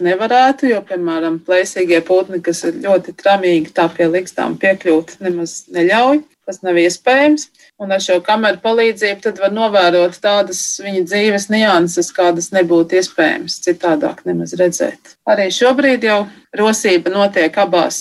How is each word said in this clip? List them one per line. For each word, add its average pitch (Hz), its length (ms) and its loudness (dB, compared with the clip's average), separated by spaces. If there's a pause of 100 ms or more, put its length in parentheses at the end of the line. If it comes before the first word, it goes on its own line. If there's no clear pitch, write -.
nevarētu, 240 640 2
jo, 202 160 0
piemēram, 165 560 -4
plēsīgie 180 640 0
putni, 185 400 0
kas 170 240 -2
ir 160 140 -6
ļoti 185 340 0
tramīgi, 180 560 0
tā 170 160 0
pie 170 160 0
ligzdām 170 560 -2
piekļūt 185 640 0
nemaz 170 380 -6 (100)
neļauj. 226 480 2 (260)
Tas - 160 -12
nav 180 160 0
iespējams. 269 680 2 (340)
Un 196 80 -6
ar 196 80 0
šo 180 240 0
kameru 214 400 0
palīdzību 220 560 0
tad 196 220 -6
var 196 100 0
novērot 180 720 2
tādas 202 380 0 (180)
viņa 196 240 -4
dzīves 202 480 -2
nianses, 175 640 0
kādas 175 400 0
nebūtu 170 460 2
iespējams 170 640 -4
citādāk 170 580 -2
nemaz 170 320 -6
redzēt. - 640 -4 (100)
Arī 208 240 2
šobrīd 247 560 2
jau 208 140 2 (340)
rosība 190 560 0
notiek 196 480 0
abās 180 420 0